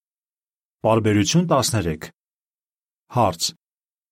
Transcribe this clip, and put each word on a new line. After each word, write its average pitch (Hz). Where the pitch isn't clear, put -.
Պարբերություն 110
տասներեք։ 107
Հարց. 101